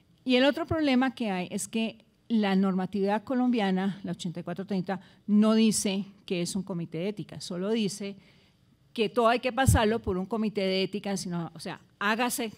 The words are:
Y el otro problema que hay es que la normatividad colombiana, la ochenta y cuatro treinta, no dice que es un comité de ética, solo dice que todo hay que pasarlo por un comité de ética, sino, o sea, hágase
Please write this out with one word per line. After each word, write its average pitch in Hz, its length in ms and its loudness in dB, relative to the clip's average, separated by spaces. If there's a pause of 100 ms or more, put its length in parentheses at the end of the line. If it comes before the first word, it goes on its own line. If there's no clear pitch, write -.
(240)
Y 247 120 4
el 254 100 6
otro 302 220 2
problema 269 480 2
que 220 160 -4
hay 185 180 -4
es - 180 -6
que 226 380 -6 (220)
la 208 280 4
normatividad 196 680 2
colombiana, 202 800 2
la 175 100 -6
ochenta 170 260 -8
y 170 40 -10
cuatro 175 220 -8
treinta, 185 340 -2 (280)
no 214 260 6
dice 214 520 2 (200)
que 175 160 -4
es 170 140 -4
un 185 80 -4
comité 170 340 -8
de 180 120 -4
ética, 156 300 -12
solo 185 300 -6
dice 202 460 -4 (800)
que 208 160 0
todo 233 180 2
hay 240 120 4
que 254 140 -4
pasarlo 233 480 2
por 190 160 -4
un 190 80 -4
comité 214 360 -2
de 190 200 0
ética, 196 360 -4
sino, 175 360 -6
o 156 60 -18
sea, 170 200 -10 (200)
hágase 226 580 -2